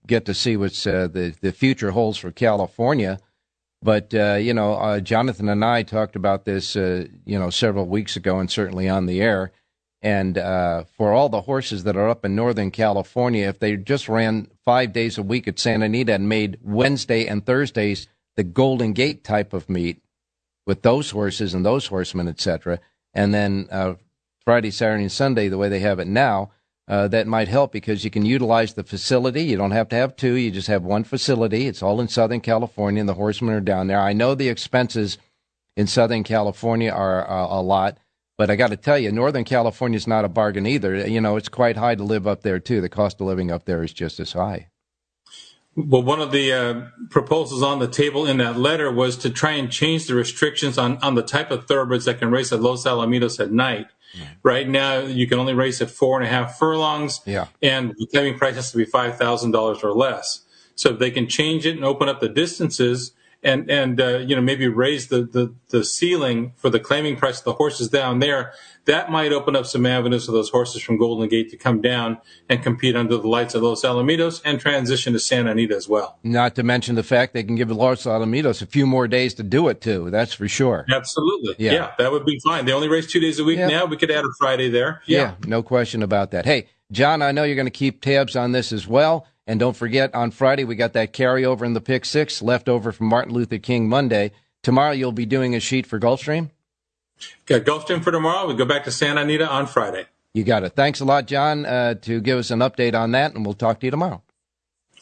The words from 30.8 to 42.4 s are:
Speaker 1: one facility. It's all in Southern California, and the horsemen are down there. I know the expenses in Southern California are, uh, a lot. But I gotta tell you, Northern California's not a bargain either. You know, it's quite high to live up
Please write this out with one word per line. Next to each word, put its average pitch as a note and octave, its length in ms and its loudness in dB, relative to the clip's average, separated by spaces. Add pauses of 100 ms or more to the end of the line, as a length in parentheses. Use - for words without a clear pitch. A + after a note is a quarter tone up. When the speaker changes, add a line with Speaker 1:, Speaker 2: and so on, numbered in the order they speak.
Speaker 1:
one G#2 220 -2
facility. A#2+ 640 0
It's G2+ 160 -8
all G2+ 180 2
in A#2+ 80 -2
Southern A2+ 320 0
California, G#2+ 600 0
and G2+ 80 0
the F#2+ 60 0
horsemen G#2 400 -2
are G#2+ 60 -2
down F#2+ 260 0
there. G2 140 2
I G2+ 120 2
know A#2+ 220 2
the C3 160 -2
expenses A2+ 680 -2 (600)
in G#2 100 2
Southern A2+ 380 2
California A2+ 640 0
are, F#2+ 400 0
uh, F#2 280 -2
a F#2 40 0
lot. F#2+ 340 2 (400)
But G#2 140 2
I G#2 60 2
gotta G#2+ 200 2
tell D3 220 2
you, G#2+ 140 -2
Northern B2 320 0
California's A#2 600 0
not A2 180 2
a G2 40 0
bargain G2+ 380 0
either. G2 400 0
You A2+ 140 0
know, G#2 160 2
it's G#2+ 120 -6
quite A#2 280 2
high A#2 180 0
to G2+ 80 -4
live G#2 240 -2
up G2+ 160 -2